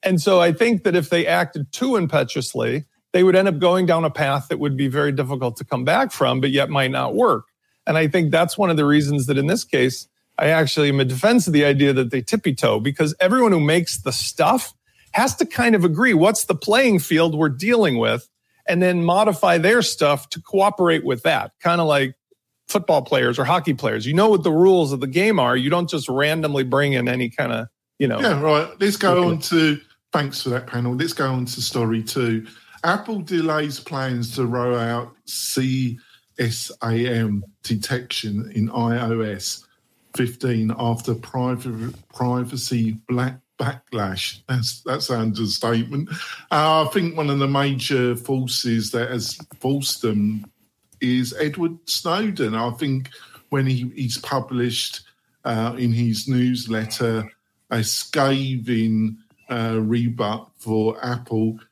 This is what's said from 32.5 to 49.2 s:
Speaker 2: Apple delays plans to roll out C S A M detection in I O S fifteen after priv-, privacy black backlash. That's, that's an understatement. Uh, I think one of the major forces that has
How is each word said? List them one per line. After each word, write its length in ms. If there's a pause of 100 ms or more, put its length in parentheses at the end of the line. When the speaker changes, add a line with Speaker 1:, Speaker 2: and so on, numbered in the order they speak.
Speaker 2:
Apple 360
delays 600
plans 560
to 100
roll 320
out 340 (140)
C 720 (400)
S 320 (120)
A 260
M 360 (180)
detection 920
in 160
I 400
O 100
S 460 (480)
fifteen 640
after 360
priv-, 800 (200)
privacy 800 (160)
black 320 (180)
backlash. 880
That's, 340
that's 280
an 100
understatement. 880 (420)
Uh, 360
I 80
think 220
one 120
of 120
the 60
major 720
forces 760
that 180
has 280 (220)